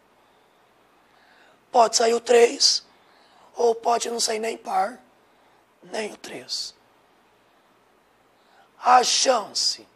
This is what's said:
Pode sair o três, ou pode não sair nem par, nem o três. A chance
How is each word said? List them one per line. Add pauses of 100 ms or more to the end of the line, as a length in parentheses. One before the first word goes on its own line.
(1700)
Pode
sair
o
três, (720)
ou
pode
não
sair
nem
par, (840)
nem
o
três. (2000)
A
chance